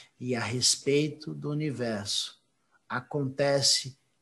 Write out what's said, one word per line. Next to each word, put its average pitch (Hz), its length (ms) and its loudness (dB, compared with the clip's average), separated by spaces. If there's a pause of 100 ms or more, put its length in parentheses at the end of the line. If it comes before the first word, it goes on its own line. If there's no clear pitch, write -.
(180)
e 123 160 -2
a 117 60 0
respeito 139 920 2
do 147 160 -6
universo, 120 880 -4 (480)
acontece 135 1120 0 (240)